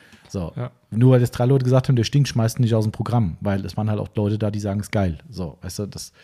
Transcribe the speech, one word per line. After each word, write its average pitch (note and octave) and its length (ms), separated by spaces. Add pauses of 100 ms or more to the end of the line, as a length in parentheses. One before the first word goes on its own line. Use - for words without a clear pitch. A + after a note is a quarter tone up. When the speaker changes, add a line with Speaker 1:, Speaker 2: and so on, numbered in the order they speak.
(300)
Speaker 1:
So. F2 260
Speaker 2:
Ja. B2 160 (200)
Speaker 1:
Nur A#2+ 200
weil B2+ 100
jetzt B2 100
drei B2 140
Leute C3 200
gesagt B2+ 240
haben, C3+ 80
„Der A2+ 80
stinkt“, C#3+ 240
schmeißt A2+ 300
ihn B2+ 40
nicht A2+ 120
aus A2 100
dem A2 80
Programm, A2 480
weil G2 240
es F2+ 100
waren G#2+ 140
halt G#2 100
auch G2 160
Leute G#2 240
da, G#2+ 100
die G#2 120
sagen, G2+ 180
„Ist G2+ 140
geil.“ F#2 260 (100)
So, F2+ 320
weißt - 180
du, G#2 80
das, - 260 (100)